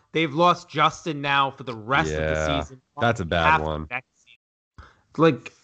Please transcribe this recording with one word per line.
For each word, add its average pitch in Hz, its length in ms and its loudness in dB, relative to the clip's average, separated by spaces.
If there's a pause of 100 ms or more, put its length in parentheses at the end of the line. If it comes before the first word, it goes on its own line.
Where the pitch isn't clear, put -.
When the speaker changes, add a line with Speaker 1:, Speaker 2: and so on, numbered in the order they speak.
(120)
Speaker 1:
They've 156 200 -2
lost 170 380 2
Justin 151 500 0
now 139 300 0
for - 140 -14
the 120 100 -8
rest 113 360 -2
of 76 60 -2
the 78 60 -2
Speaker 2:
Yeah, 78 400 0
Speaker 1:
season. 98 180 -14 (180)
Speaker 2:
that's 113 220 2
a 90 60 -4
bad 85 240 0
Speaker 1:
Half 156 100 2
of 78 60 -4
Speaker 2:
one. 76 240 -6
Speaker 1:
next 127 180 -12 (160)
season. - 640 -20 (300)
Like, 156 340 2 (120)